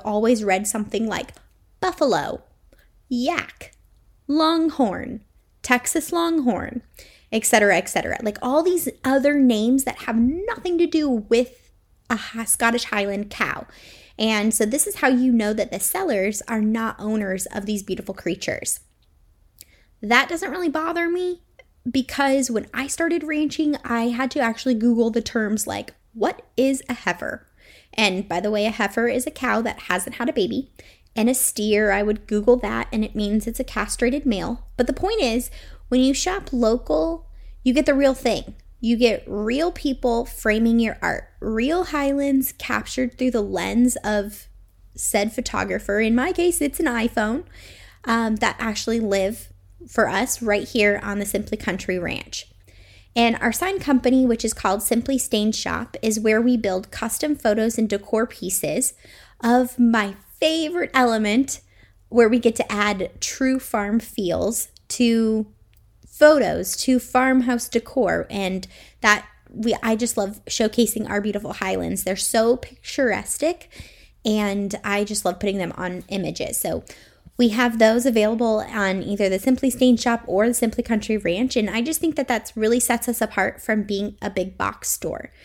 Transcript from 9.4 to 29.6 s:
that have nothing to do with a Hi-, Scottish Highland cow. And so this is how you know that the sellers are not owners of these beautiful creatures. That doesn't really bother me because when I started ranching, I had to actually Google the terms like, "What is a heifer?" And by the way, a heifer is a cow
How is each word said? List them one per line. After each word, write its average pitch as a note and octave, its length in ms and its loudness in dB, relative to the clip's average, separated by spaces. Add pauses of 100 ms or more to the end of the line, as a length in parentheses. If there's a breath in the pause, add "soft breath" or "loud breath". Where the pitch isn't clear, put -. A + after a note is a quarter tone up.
that - 180 -8
have A3 140 -2
nothing F4 640 0
to E4+ 80 4
do D#4 220 2
with A#3 640 0 (360)
a A#3 80 -2
Hi-, A3+ 280 -10
Scottish A#3 400 0
Highland G3+ 460 -4
cow. - 360 -4 (520 loud breath)
And A3 360 2
so A3+ 100 0
this A#3+ 220 0
is G#4 100 -8
how C#4 120 4
you B3+ 240 4
know G#3+ 200 2
that G#3+ 180 -4
the F#3+ 100 -8
sellers G#3+ 680 -2
are A3 140 -2
not A3 360 0
owners G3+ 480 -4
of G3+ 200 -8
these G3+ 160 -2
beautiful F#3+ 320 -8
creatures. - 640 -6 (1200 soft breath)
That A#3+ 280 4
doesn't E4+ 220 -4
really F4+ 180 -4
bother E4 400 -2
me F4+ 340 -2 (480)
because C4+ 600 0
when A3 220 -4
I C4+ 140 -6
started E4 380 -2
ranching, D4+ 600 0
I A#3 240 -2
had B3 240 -2
to D4+ 80 -2
actually A#3+ 340 0
Google A#3 360 2
the A3+ 120 -2
terms G#3+ 440 -2
like, - 280 -8 (200)
"What A3+ 280 -2 (140)
is C4+ 320 2
a B3 60 -6
heifer?" - 520 -6 (460 soft breath)
And G3+ 360 0
by G3+ 120 -2
the G#3+ 100 -2
way, G#3 160 0
a A3+ 40 0
heifer A3 380 0
is A#3+ 180 -2
a G#3 40 -8
cow A3+ 320 -2